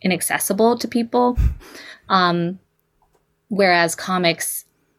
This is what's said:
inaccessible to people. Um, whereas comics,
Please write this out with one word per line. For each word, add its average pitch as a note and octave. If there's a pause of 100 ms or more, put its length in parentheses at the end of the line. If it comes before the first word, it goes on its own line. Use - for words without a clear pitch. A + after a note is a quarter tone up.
inaccessible G3
to A#3
people. B3 (720)
Um, F3 (880)
whereas F3+
comics, F3+ (320)